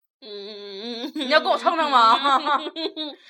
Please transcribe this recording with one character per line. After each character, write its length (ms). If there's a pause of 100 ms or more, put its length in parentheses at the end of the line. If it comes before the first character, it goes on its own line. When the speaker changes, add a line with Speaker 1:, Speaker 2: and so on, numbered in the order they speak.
(200)
Speaker 1:
嗯， 100
嗯， 180
嗯， 680
嗯。 0
Speaker 2:
你 140
要 100
跟 100
我 80
蹭 200
蹭 120
吗？ 260
Speaker 1:
嗯， 300
嗯， 300
嗯， 220
嗯。 200 (120)